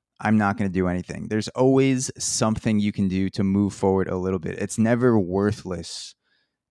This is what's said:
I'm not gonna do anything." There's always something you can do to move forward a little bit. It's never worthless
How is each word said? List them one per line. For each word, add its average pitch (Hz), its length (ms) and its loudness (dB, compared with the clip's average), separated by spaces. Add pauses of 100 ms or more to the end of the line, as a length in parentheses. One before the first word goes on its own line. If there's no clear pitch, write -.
(200)
I'm 107 160 2
not 101 200 2
gonna 101 140 -2
do 90 180 0
anything." 87 400 -6
There's 107 200 -2
always 135 680 2
something 110 640 0
you 104 120 0
can 101 140 -2
do 95 240 0
to 104 140 -2
move 98 300 2
forward 95 340 2
a 92 100 -4
little 92 220 -2
bit. 90 180 -8
It's 101 200 -6
never 117 400 4
worthless 92 1000 -4 (540)